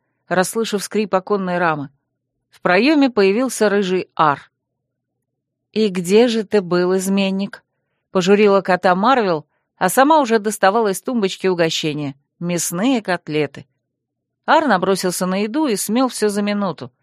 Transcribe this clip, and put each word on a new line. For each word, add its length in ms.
расслышав 560
скрип 320
оконной 420
рамы. 320
В 100
проеме 500
появился 600
рыжий 440
Ар. 380
«И 160
где 400
же 160
ты 180
был, 360
изменник?» 640
пожурила 480
кота 340
Марвел, 520
а 100
сама 320
уже 200
доставала 500
из 120
тумбочки 460
угощения — 680
мясные 640
котлеты. 640
Ар 220
набросился 580
на 180
еду 240
и 100
смел 320
все 180
за 140
минуту, 500